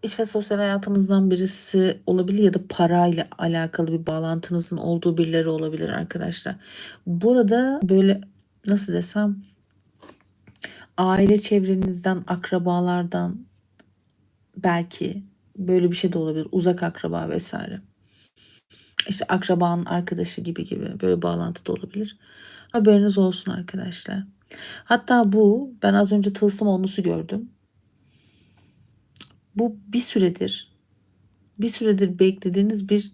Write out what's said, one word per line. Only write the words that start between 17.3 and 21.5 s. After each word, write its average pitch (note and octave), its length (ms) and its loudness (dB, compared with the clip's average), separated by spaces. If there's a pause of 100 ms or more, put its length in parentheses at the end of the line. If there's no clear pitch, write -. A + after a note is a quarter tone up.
İşte - 180 -4
akrabanın F3 600 0
arkadaşı F3 560 -4
gibi E3+ 220 -8
gibi - 380 -8
böyle F2+ 200 2
bağlantı E2+ 440 -4